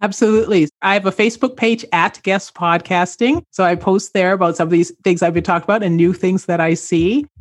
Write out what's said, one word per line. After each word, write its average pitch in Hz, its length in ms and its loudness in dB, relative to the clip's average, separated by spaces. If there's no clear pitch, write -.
Absolutely. 208 680 2
I 196 120 0
have 196 120 0
a 190 60 0
Facebook 226 460 -2
page 226 340 -2
at 175 320 0
Guest 190 320 -4
Podcasting. 180 960 0
So 190 120 -2
I 175 120 2
post 190 380 -2
there 185 180 2
about 175 260 0
some 165 100 0
of 165 40 -2
these 170 200 2
things 180 180 0
I've 175 120 2
been 170 100 -2
talking 170 220 -2
about 214 180 0
and 170 120 0
new 170 180 4
things 185 320 -2
that 170 140 -2
I 165 140 0
see. 185 520 -2